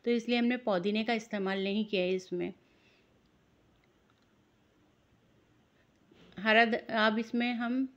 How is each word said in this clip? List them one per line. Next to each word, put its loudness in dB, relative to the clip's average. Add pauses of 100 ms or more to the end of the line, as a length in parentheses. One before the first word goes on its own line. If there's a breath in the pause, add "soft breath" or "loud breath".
तो 0
इसलिए 0
हमने 2
पुदीने 0
का 0
इस्तेमाल -4
नहीं 0
किया -2
है 0
इसमें। -6 (3750 soft breath)
हरा 6
ध-, 0
अब 2
इसमें -2
हम -2 (100)